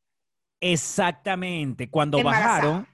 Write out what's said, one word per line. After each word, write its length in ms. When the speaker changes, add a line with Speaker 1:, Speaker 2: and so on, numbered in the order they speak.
Speaker 1:
Exactamente. 1300
Cuando 300
Speaker 2:
Embarazada. 360
Speaker 1:
bajaron, 380